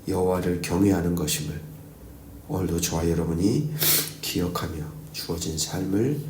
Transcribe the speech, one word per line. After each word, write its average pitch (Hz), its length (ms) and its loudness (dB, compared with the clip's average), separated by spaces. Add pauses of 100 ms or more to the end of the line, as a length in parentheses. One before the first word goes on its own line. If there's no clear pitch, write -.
여호와를 90 560 2
경외하는 87 540 4
것임을 78 440 -2 (880)
오늘도 85 320 0
저와 82 280 2
여러분이 85 640 2 (480)
기억하며 82 640 -2 (280)
주어진 82 440 -4
삶을 98 720 0